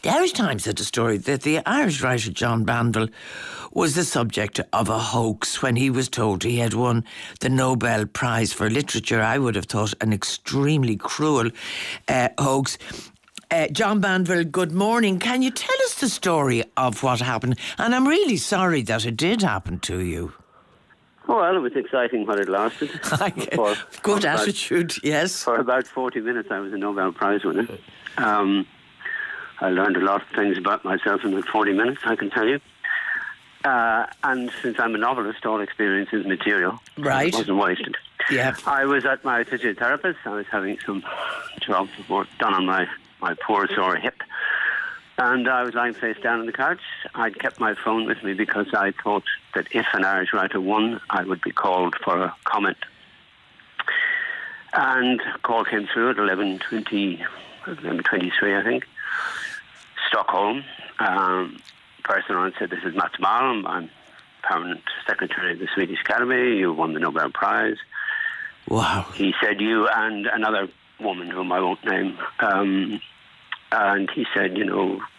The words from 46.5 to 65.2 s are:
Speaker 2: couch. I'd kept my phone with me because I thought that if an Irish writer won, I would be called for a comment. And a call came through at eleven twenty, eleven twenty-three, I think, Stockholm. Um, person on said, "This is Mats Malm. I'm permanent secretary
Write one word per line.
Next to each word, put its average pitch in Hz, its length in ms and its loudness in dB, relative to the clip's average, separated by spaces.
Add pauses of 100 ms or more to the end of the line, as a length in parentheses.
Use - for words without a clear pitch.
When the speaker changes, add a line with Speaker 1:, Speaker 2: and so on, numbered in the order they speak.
Speaker 2:
couch. 151 280 -2 (340)
I'd 113 240 -2
kept - 220 -6
my 110 160 2
phone 113 280 0
with 110 200 -4
me 98 100 -2
because 104 400 -2
I 98 180 2 (120)
thought 104 180 2 (320)
that 92 160 -2
if - 220 0
an 95 120 2
Irish 95 280 2
writer 95 280 0
won, 107 480 2
I 98 140 0
would 92 180 -2
be - 120 -2
called 90 500 2
for 90 180 2
a 90 220 -2
comment. 101 340 0 (2000)
And 127 480 2
a - 180 -6
call 113 260 0
came 107 220 -2
through 117 240 2
at 104 80 0
eleven 98 400 0
twenty, 101 640 -2 (400)
eleven - 380 -6
twenty-three, - 540 2
I 98 80 0
think, 123 240 0 (1200)
Stockholm. 107 560 0 (340)
Um, 92 640 0 (400)
person 98 320 0
on 92 240 2
said, 92 120 -4
"This 87 120 -6
is 87 140 -4
Mats 101 240 0
Malm. 113 480 2
I'm 85 220 -4 (520)
permanent 87 400 -2 (240)
secretary 92 460 -2